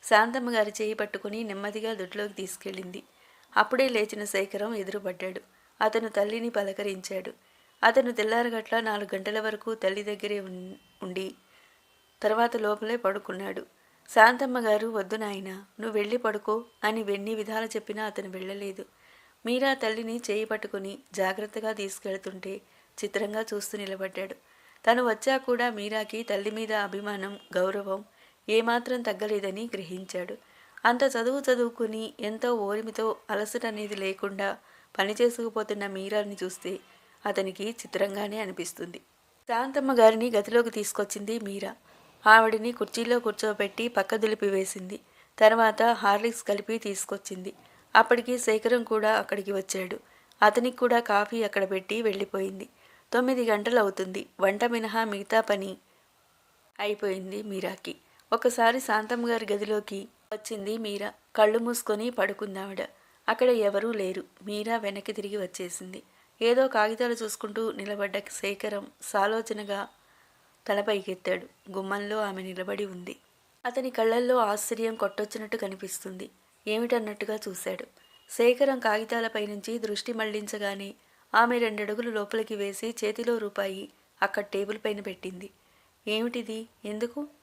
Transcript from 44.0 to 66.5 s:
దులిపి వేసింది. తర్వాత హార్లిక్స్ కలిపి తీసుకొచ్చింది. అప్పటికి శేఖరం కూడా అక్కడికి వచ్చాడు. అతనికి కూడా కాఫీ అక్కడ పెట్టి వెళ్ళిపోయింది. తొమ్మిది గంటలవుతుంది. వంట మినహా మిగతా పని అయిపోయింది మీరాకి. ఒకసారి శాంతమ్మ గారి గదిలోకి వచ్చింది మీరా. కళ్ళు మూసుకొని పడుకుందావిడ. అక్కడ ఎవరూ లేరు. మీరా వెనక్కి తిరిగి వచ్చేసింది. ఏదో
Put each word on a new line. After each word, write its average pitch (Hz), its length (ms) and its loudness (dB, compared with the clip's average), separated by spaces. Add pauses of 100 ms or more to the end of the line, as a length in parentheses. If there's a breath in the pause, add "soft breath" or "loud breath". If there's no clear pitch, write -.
దులిపి 214 320 0
వేసింది. 190 520 -2 (400 soft breath)
తర్వాత 220 440 8
హార్లిక్స్ 220 600 2
కలిపి 208 340 -2
తీసుకొచ్చింది. 196 760 -8 (420 loud breath)
అప్పటికి 240 420 6
శేఖరం 233 460 2
కూడా 214 340 2
అక్కడికి 202 340 -4
వచ్చాడు. 190 480 -4 (420 soft breath)
అతనికి 240 360 6
కూడా 233 220 4
కాఫీ 220 440 0
అక్కడ 196 260 0
పెట్టి 202 320 -4
వెళ్ళిపోయింది. 196 680 -4 (440 soft breath)
తొమ్మిది 254 320 4
గంటలవుతుంది. 208 800 2 (140)
వంట 196 260 4
మినహా 226 380 0
మిగతా 208 380 2
పని 202 360 -2 (1000 soft breath)
అయిపోయింది 202 640 -4
మీరాకి. 190 520 -6 (380 soft breath)
ఒకసారి 233 460 4
శాంతమ్మ 233 500 0
గారి 226 240 0
గదిలోకి 208 540 -2 (260)
వచ్చింది 208 440 -6
మీరా. 202 360 -6 (220)
కళ్ళు 214 240 8
మూసుకొని 233 500 0
పడుకుందావిడ. 196 720 -4 (480 soft breath)
అక్కడ 254 200 6
ఎవరూ 214 420 4
లేరు. 190 320 -4 (200)
మీరా 208 340 -2
వెనక్కి 202 360 -6
తిరిగి 202 240 -6
వచ్చేసింది. 185 680 -8 (380 soft breath)
ఏదో 247 260 6